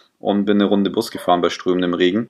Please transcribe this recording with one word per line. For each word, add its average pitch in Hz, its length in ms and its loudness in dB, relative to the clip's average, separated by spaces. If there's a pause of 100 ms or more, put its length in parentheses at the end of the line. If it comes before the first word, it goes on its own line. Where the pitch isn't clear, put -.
(200)
und 101 260 0
bin 101 140 2
eine 101 80 4
Runde 98 220 2
Bus 101 220 -4
gefahren 87 300 0
bei 85 100 0
strömendem 90 420 -2
Regen 92 360 0